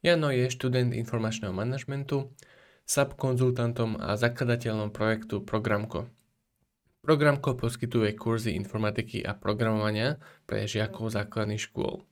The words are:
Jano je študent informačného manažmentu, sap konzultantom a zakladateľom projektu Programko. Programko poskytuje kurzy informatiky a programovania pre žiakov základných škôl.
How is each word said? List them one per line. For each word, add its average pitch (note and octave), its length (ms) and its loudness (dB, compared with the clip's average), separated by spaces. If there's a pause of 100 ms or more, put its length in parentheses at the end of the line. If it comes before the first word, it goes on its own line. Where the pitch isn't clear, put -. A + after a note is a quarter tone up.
Jano D#3+ 240 4
je B2+ 160 4
študent B2+ 480 0
informačného A2+ 560 -2
manažmentu, C3+ 800 -4 (560)
sap C#3 320 0
konzultantom B2 800 2
a G2 160 0
zakladateľom A#2 800 0
projektu A2 480 0
Programko. G#2+ 640 -2 (960)
Programko C#3+ 560 4
poskytuje A#2 560 0
kurzy A2+ 400 -2
informatiky G#2+ 720 -2
a G#2 80 -2
programovania G#2+ 880 0 (240)
pre G#2+ 240 -2
žiakov A2 400 -2
základných G#2+ 560 -2
škôl. - 460 -6